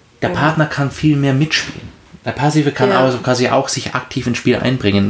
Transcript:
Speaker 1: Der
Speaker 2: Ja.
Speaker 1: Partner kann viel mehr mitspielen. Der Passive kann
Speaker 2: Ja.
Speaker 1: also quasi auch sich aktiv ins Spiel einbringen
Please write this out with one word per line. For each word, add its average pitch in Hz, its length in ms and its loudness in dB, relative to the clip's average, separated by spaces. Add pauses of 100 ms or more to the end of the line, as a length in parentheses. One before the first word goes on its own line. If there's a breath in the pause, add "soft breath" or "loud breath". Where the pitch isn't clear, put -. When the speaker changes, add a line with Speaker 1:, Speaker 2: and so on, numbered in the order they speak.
(200 loud breath)
Speaker 1:
Der 110 100 -2
Speaker 2:
Ja. 90 60 -4
Speaker 1:
Partner 156 300 0
kann 139 240 -2
viel 151 260 2
mehr 139 160 2
mitspielen. 151 560 -2 (380)
Der 113 60 -4
Passive 147 400 2
kann - 180 0
Speaker 2:
Ja. 131 100 2
Speaker 1:
also 127 180 2
quasi 123 300 0
auch 131 220 2
sich - 240 -6
aktiv 127 320 -6
ins 120 100 0
Spiel 120 200 2
einbringen 101 540 2